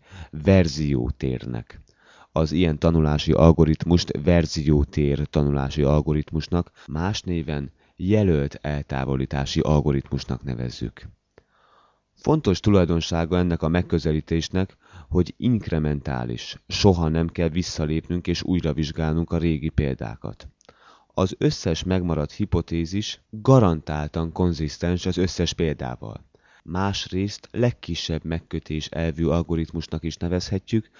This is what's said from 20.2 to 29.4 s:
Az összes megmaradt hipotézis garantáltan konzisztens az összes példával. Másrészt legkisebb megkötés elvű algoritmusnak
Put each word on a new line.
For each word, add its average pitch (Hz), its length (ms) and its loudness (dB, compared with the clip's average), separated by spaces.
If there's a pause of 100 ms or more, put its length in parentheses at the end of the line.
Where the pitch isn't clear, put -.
Az 95 300 -2
összes 98 460 -2
megmaradt 87 480 0
hipotézis 85 960 -4
garantáltan 82 1040 2
konzisztens 87 720 -2
az 90 120 -2
összes 90 360 0
példával. 69 720 -6 (440)
Másrészt 98 840 -4
legkisebb 87 720 -4
megkötés 80 640 -6
elvű 82 380 -2
algoritmusnak 82 800 -2